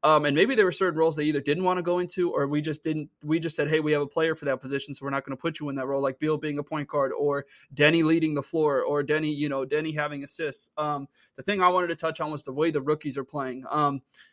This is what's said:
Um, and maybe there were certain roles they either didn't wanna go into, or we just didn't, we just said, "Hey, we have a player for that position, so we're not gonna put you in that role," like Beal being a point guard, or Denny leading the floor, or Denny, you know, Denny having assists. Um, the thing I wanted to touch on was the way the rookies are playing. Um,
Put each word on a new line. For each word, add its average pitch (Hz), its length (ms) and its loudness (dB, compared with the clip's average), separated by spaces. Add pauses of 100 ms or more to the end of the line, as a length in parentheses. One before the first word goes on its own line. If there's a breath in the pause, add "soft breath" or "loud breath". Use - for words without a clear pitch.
Um, 151 240 6
and 143 100 2
maybe 226 180 4
there 214 120 6
were 180 60 2
certain 170 280 0
roles 160 160 4
they 151 80 -2
either 151 160 2
didn't 151 240 0
wanna 185 180 2
go 175 160 0
into, 175 320 -2
or 143 160 0
we 147 140 0
just 151 240 -6
didn't, 156 240 -4 (160)
we 156 160 0
just 160 160 -6
said, 147 100 0
"Hey, 156 140 2
we 151 120 2
have 147 100 2
a 143 40 -4
player 160 300 0
for - 80 -16
that 135 160 -2
position, 139 340 -6
so 135 100 -14
we're 139 60 -4
not 139 140 -2
gonna 139 120 -8
put 165 220 -4
you 147 100 -6
in 139 80 -6
that 131 100 -4
role," 139 160 -2
like 135 180 -2
Beal 156 160 0
being 147 220 -4
a 143 40 -6
point 147 240 -6
guard, 139 320 0
or 139 280 0 (280 soft breath)
Denny 156 300 6
leading 160 300 4
the 143 80 -2
floor, 147 400 0
or 147 200 0
Denny, 151 300 0
you 143 160 -2
know, 135 160 -2
Denny 151 260 -2
having 147 320 -6
assists. - 540 -10
Um, 147 320 -4 (260 soft breath)
the - 80 -16
thing 202 180 -2
I 180 100 6
wanted 180 180 2
to 165 80 -2
touch 160 240 -4
on 156 100 -4
was 147 140 -6
the 135 80 -10
way 156 180 2
the 147 120 0
rookies 147 360 -2
are 135 60 -6
playing. 131 440 -8
Um, 143 340 0 (300 loud breath)